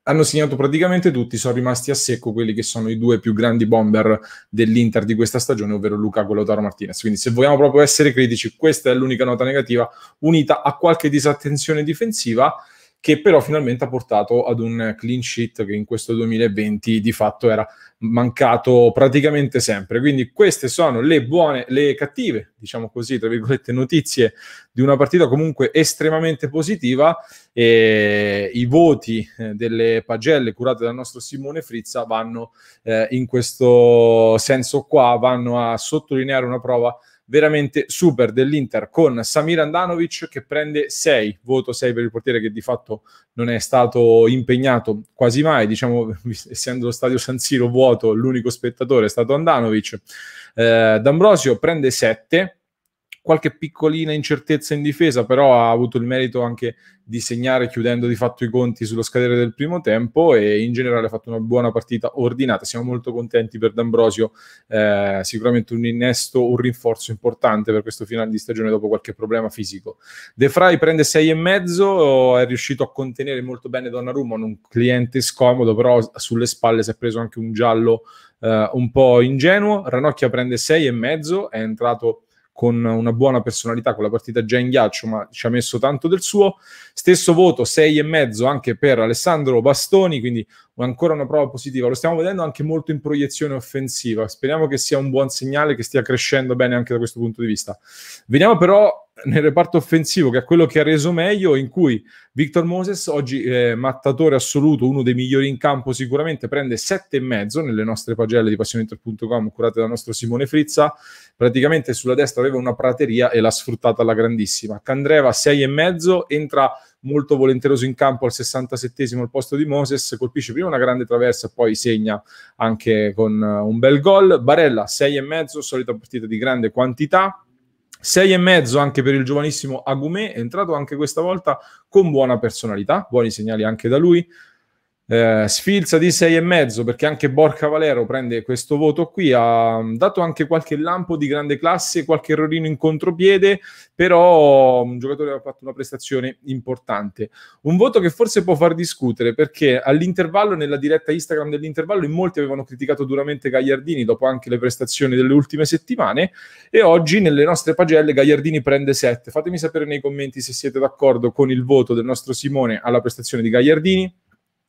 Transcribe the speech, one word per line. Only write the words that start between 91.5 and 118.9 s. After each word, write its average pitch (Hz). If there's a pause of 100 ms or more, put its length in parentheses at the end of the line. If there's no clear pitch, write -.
Lo 127
stiamo 165
vedendo 180
anche 151
molto 156
in 147
proiezione 143
offensiva. 120
Speriamo 151
che 139
sia -
un 139
buon 135
segnale, 143
che 117
stia -
crescendo 127
bene 123
anche 120
da 120
questo 117
punto 113
di 117
vista. 104 (480)
Veniamo 175
però 196 (180)
nel 147
reparto 170
offensivo, 160
che 123
è -
quello 165
che 156
ha 151
reso 156
meglio, 175
in 135
cui 135 (300)
Victor 147
Moses, 180
oggi, 139
eh, 123
mattatore 131
assoluto, 139
uno 135
dei 123
migliori 135
in 131
campo 135
sicuramente, 135
prende 131
sette 185
e -
mezzo 123
nelle 110
nostre 113
pagelle 113
di 107
passioneinter 110
punto 110
com, 110
curate 113
dal 113
nostro 117
Simone 120
Frizza. 151 (420)
Praticamente 127
sulla 123
destra 131
aveva 135
una 123
prateria 123
e 113
l'ha 113
sfruttata 117
alla 113
grandissima. 110
Candreva 139
sei 147
e 135
mezzo, 170
entra 139 (300)
molto 143
volenteroso 131
in 131
campo 135
al 120
sessantasettesimo 123